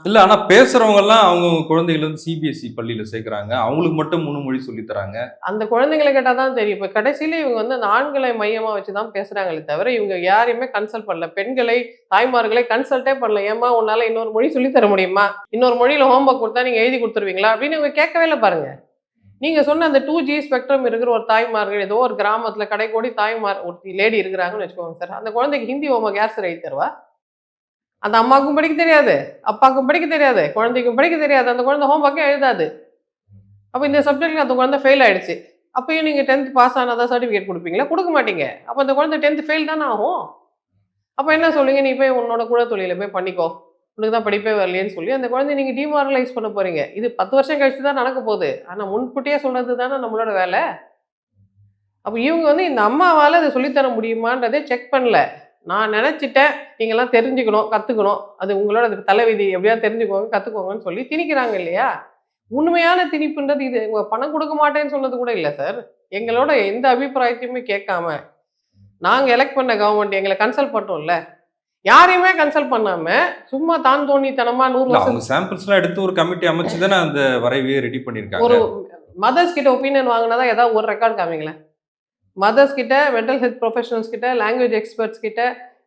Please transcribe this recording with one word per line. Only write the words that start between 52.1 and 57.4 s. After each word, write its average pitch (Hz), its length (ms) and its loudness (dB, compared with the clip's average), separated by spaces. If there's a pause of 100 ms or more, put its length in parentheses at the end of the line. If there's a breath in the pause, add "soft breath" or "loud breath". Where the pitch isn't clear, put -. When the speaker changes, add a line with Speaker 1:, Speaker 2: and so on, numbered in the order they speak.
Speaker 2:
இவங்க 320 260 0
வந்து 311 180 2
இந்த 254 180 0
அம்மாவால 302 480 4
அதை 330 180 4
சொல்லித்தர 269 380 0
முடியுமான்றதே 226 760 -2
செக் 247 320 -6
பண்ணல. 240 300 4 (360)
"நான் 214 320 -2
நினைச்சிட்டேன், 277 580 2 (280)
நீங்கெல்லாம் 226 320 0
தெரிஞ்சுக்கணும், 226 600 2